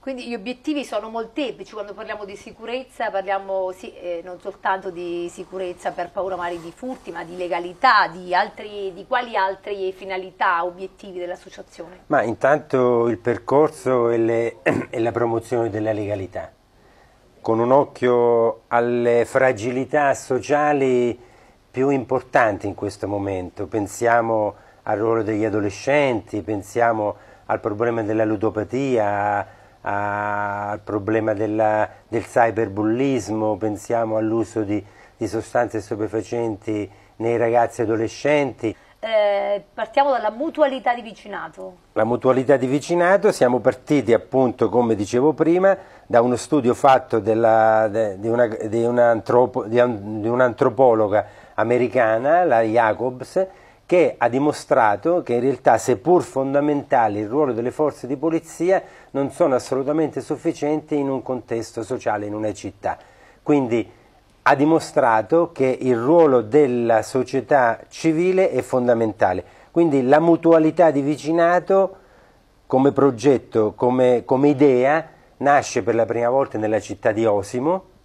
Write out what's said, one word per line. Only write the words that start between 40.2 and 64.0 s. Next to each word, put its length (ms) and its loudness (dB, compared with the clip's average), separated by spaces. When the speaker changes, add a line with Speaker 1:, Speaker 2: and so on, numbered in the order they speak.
Speaker 1:
mutualità 640 -2
di 80 -10
vicinato. 760 -14
Speaker 2:
La 120 0
mutualità 520 2
di 100 -2
vicinato, 680 2
siamo 280 2
partiti 540 0
appunto, 560 0
come 240 2
dicevo 400 0
prima, 420 2
da 160 4
uno 140 2
studio 360 0
fatto 460 4
della, 720 4
de, 280 -2
di 100 -6
una, 180 2
di 360 -4
un'antropo-, 840 2
di 120 0
un, 440 -2
di 60 -2
un'antropologa 1000 2
americana, 880 0
la 180 2
Jacobs, 840 0
che 300 2
ha 120 0
dimostrato 960 0
che 120 -4
in 60 0
realtà, 360 2
seppur 460 2
fondamentale 960 0
il 80 -6
ruolo 240 0
delle 180 -4
forze 360 -4
di 100 -6
polizia, 680 -2
non 200 -4
sono 240 0
assolutamente 640 -2
sufficienti 760 -4
in 140 -2
un 120 -4
contesto 600 -8
sociale, 440 -4
in 80 -8
una 200 -4
città. 420 -8
Quindi 460 0